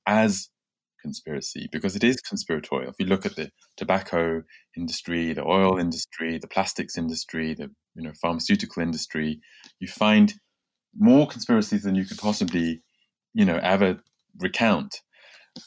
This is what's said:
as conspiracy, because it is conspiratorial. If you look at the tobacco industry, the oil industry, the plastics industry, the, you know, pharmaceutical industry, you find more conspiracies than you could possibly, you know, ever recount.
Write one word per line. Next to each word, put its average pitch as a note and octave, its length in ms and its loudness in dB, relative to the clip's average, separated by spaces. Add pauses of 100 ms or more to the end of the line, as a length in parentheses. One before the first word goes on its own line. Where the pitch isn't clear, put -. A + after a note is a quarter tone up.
as A2 420 2 (520)
conspiracy, - 720 -10
because G2 240 -4
it G2+ 80 -4
is B2+ 180 2
conspiratorial. C#2+ 680 -6
If - 100 -14
you F#2 60 -2
look F#2+ 200 0
at G2+ 100 -6
the D#2 140 -8 (280)
tobacco E2+ 680 -2 (320)
industry, E2+ 580 -4
the C#2+ 100 -6
oil F#2+ 340 4
industry, E2 600 -4
the - 100 -14
plastics - 500 -4
industry, D#2+ 560 -6
the, D2 160 -12 (260)
you E2 80 -12
know, D#2 80 -10 (100)
pharmaceutical E2+ 640 -2
industry, D#2 560 -4 (400)
you F#2 80 -10
find G#3+ 460 6 (640)
more C3 300 8
conspiracies G#2+ 560 0
than G2 120 0
you F#2+ 100 2
could - 120 -12
possibly, F2 640 -2 (520)
you G#2+ 120 4
know, E2+ 180 2
ever F#2+ 360 4 (400)
recount. F#2 640 0 (640)